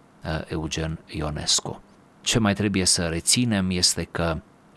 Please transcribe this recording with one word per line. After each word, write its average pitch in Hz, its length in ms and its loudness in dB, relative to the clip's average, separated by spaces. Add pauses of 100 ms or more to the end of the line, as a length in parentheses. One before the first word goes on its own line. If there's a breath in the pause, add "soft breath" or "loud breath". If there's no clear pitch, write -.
(240)
uh, 80 240 -4
Eugen 80 600 -4
Ionescu. - 760 -4 (400)
Ce - 180 0
mai 101 140 4
trebuie 95 320 2
să 90 200 2
reținem 95 640 2
este 90 420 0
că, 82 260 0 (400)